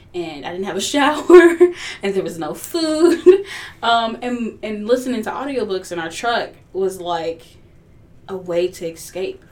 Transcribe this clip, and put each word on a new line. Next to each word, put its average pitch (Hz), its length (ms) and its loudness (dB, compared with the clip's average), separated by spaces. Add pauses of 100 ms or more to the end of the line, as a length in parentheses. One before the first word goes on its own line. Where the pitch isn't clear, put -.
(140)
and 160 300 -8
I - 80 -8
didn't 190 140 -6
have 175 100 -6
a 196 40 -4
<laughs> - 0 -
shower, 302 760 6 (460)
and 196 120 -2
there 190 80 -2
was 165 160 -8
no 156 160 -6
food. 330 720 0 (260)
<laughs> - 40 -12 (260)
Um, 226 420 0
and, 240 420 -6
and 214 240 -8
listening 254 340 0
to - 80 -6
audiobooks 220 640 -6
in 170 80 -6
our 165 100 -6
truck 226 400 -4 (220)
was, 185 280 -4
like, 170 420 -6 (840)
a 190 80 -8
way 175 300 -2
to 180 220 -8
escape 185 640 -10